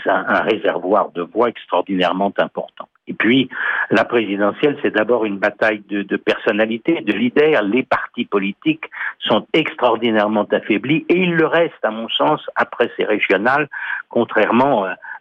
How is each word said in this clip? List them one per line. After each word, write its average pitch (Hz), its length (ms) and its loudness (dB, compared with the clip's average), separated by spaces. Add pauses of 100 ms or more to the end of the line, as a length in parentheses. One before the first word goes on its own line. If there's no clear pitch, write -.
un, 92 220 0
un 95 140 2
réservoir 95 680 0
de 85 120 -8
voix 107 260 0
extraordinairement 90 880 -2
important. - 500 -6 (180)
Et - 60 -10
puis, 120 380 2 (400)
la 113 140 2
présidentielle, 104 760 0
c'est 101 140 -2
d'abord 110 320 2
une 101 120 -4
bataille 104 520 -2
de, 101 120 -2
de 98 140 -4
personnalité, 110 840 0
de 104 100 -2
leaders. 123 500 2
Les 110 200 2
partis - 420 -4
politiques 101 600 -2 (340)
sont - 340 0
extraordinairement 110 1000 2
affaiblis 113 600 0
et 175 60 6
ils 180 180 2
le 160 120 4
restent, 160 380 0
à 110 60 0
mon 110 180 -8
sens, 147 320 0 (160)
après - 400 -2
ces 95 80 -2
régionales, 107 640 2 (400)
contrairement, 110 800 2
euh, 92 60 -6 (280)